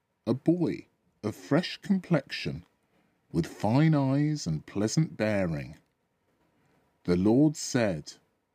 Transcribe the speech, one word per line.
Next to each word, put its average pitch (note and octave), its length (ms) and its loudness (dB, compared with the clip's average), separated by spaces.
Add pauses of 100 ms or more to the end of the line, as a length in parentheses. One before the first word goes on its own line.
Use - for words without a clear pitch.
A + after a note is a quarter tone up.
(260)
a A#2 60 0
boy D3 540 -2 (380)
of G#2+ 100 -4
fresh - 440 -2
complexion, - 840 -4 (680)
with D#3+ 140 0
fine D3 500 2
eyes C#3+ 500 0
and D#3 180 -4
pleasant G#2+ 520 -2
bearing. F2+ 600 -2 (1300)
The F2 120 2
Lord B2 400 4
said, G2 580 -2 (400)